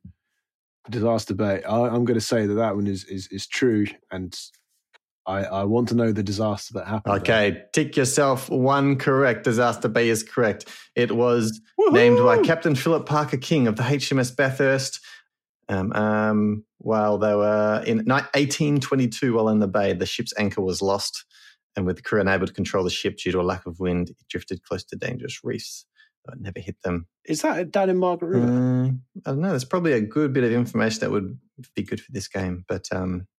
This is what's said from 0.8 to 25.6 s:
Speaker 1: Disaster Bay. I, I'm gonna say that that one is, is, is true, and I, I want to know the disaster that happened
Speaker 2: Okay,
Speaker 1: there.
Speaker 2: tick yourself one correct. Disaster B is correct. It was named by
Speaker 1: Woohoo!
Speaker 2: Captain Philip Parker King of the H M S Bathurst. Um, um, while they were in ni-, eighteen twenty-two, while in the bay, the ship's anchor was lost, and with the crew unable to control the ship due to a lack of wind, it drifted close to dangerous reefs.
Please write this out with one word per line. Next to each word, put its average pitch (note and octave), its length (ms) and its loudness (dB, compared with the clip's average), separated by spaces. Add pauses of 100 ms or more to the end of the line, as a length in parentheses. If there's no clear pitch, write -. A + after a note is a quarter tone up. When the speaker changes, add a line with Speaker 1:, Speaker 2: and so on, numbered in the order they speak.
Speaker 1:
Disaster A2 460 -2
Bay. G2 280 0
I, A2 260 0
I'm A#2+ 160 0
gonna A#2 140 2
say G#2+ 280 0
that G#2 80 0
that A2 200 0
one G2+ 120 -2
is, G2 160 -4
is, F#2+ 240 -12
is F#2+ 180 -12
true, A2 400 2 (240)
and F#2+ 260 -10 (920)
I, G2 180 -2
I G2 220 -2
want A#2 240 2
to A#2 60 0
know A2+ 160 4
the G#2 120 -2
disaster G#2 500 -4
that F#2+ 140 -8
happened G2+ 340 -2
Speaker 2:
Okay, G#2+ 300 2
Speaker 1:
there. - 220 -10
Speaker 2:
tick D3+ 220 0
yourself C3+ 540 2
one C#3 480 2
correct. C3 460 2
Disaster A#2+ 440 2
B A#2 220 2
is A2 140 0
correct. G#2+ 440 -2 (280)
It A#2+ 160 2
was A#2 500 2 (160)
named G#4+ 400 8
by B4 200 6
Speaker 1:
Woohoo! G4+ 80 4
Speaker 2:
Captain D#3+ 300 2
Philip D3+ 300 0
Parker D3 320 -2
King B2+ 300 2
of G#2+ 80 0
the A#2+ 120 -2
H C#3 240 -2
M C3+ 80 2
S B2 120 0
Bathurst. C3+ 680 0 (680)
Um, F#2+ 240 -2
um, G#2+ 720 0 (140)
while G#2+ 380 0
they G#2 180 2
were G#2+ 500 2
in A2+ 200 0
ni-, C3 140 2 (160)
eighteen C#3+ 440 0
twenty-two, C3 560 0
while A2 140 2
in G#2+ 100 4
the G#2 80 2
bay, G2 260 0
the F#2 140 -2
ship's - 300 -8
anchor G#2 240 -2
was F#2 200 -4
lost, G2 420 -2 (520)
and F#2 100 -2
with F2+ 120 -2
the - 40 -20
crew - 180 0
unable F#2+ 280 2
to - 60 -14
control F#2+ 300 -2
the F2 60 0
ship - 280 -4
due F#2 140 -4
to F2+ 80 0
a F2+ 40 0
lack F#2 240 -4
of E2+ 120 -12
wind, F2+ 300 -2
it - 80 -20 (100)
drifted - 360 -10
close - 220 -8
to - 100 -14
dangerous - 480 -8
reefs. - 420 -10 (400)